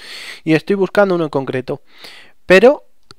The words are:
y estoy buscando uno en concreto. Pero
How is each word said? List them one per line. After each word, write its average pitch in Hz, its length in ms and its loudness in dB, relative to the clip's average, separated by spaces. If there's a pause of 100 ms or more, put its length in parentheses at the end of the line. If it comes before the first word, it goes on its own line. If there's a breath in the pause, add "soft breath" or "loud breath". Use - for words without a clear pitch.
(460 loud breath)
y 156 80 0
estoy 196 240 -2
buscando 196 380 0
uno 170 100 -4
en 143 40 -10
concreto. 135 520 -8 (640 loud breath)
Pero 226 400 4 (340)